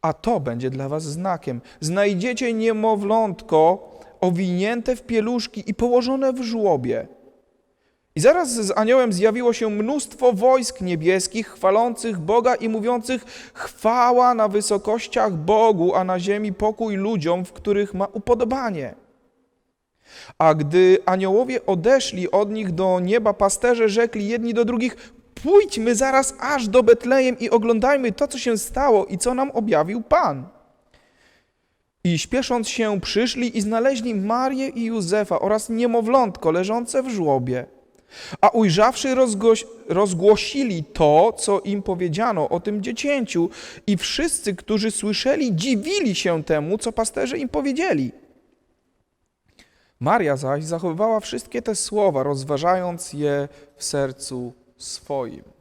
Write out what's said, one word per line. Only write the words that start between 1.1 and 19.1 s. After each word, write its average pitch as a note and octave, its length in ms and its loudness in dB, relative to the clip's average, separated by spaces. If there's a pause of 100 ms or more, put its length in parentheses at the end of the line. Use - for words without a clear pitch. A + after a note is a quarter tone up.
Znajdziecie G#3 720 -2
niemowlątko G#3+ 1400 0 (300)
owinięte F#3+ 760 0
w - 60 -18
pieluszki A3+ 680 -4
i G3+ 40 -2
położone B3+ 580 0
w B3+ 100 -6
żłobie”. E3+ 760 -2 (1000)
I - 20 -4
zaraz C#4+ 320 4
z G#3+ 260 -2
aniołem A#3 340 4
zjawiło A3 400 2
się A3 180 -2
mnóstwo B3 600 0
wojsk B3 480 2
niebieskich, F#3 680 0
chwalących A3 680 0
Boga A3+ 360 2
i A3+ 140 -4
mówiących: A3+ 560 -4 (300)
„Chwała B3 800 2
na A3 140 2
wysokościach G#3+ 840 0
Bogu, F#3 600 4
a F#3 100 2
na F#3 160 -2
ziemi G3+ 320 -2
pokój G#3+ 440 -2
ludziom, F#3 480 0
w - 80 -18
których G3+ 420 -2
ma F#3+ 120 -2
upodobanie”. A3+ 880 -2 (1400)